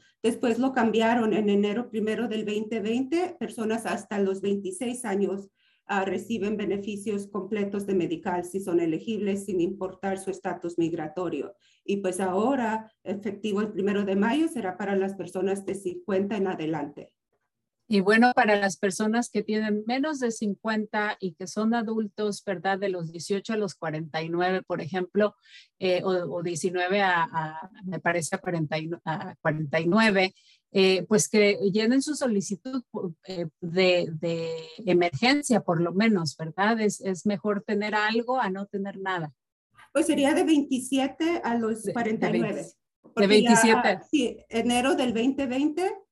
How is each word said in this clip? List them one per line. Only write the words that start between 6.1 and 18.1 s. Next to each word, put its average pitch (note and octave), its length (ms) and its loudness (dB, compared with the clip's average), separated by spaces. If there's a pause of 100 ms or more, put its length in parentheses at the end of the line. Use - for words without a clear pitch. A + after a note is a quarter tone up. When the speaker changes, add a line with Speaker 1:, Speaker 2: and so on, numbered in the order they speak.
Speaker 1:
beneficios G3+ 720 -4
completos G3+ 600 -4
de G#3 80 -2
medical F3 500 -2
si F#3+ 160 -6
son F3 180 0
elegibles, G3 680 -2
sin F3+ 140 -2
importar F#3+ 560 -4
su F#3+ 140 -8
estatus F3 480 -6
migratorio. D#3+ 760 -4 (300)
Y G3+ 120 -2
pues F#3 240 -2
ahora, A3 720 0 (120)
efectivo G3+ 580 -4
el G#3+ 120 -2
primero G3+ 320 0
de G3 100 0
mayo, A#3 320 2
será G#3+ 320 -6
para G3 160 -2
las G3 200 0
personas F#3+ 520 -4
de F#3+ 80 -4
cincuenta G3 600 -2
en G3 100 0
adelante. D#3 680 -6 (760)
Speaker 2:
Y G3+ 120 4
bueno, A3+ 340 6